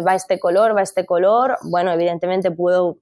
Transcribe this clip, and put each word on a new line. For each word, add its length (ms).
"Va 100
este 240
color, 360
va 60
este 240
color", 520
bueno, 220
evidentemente 580
puedo, 520